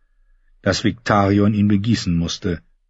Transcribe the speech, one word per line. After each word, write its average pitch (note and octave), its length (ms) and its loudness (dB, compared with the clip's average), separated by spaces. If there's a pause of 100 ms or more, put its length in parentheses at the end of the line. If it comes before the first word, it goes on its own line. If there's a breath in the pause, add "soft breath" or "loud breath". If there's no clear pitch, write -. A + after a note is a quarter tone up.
(600)
dass F#2+ 220 -2
Victarion G2+ 680 2
ihn G#2 140 2
begießen G#2 480 0
musste. E2 460 -4 (280)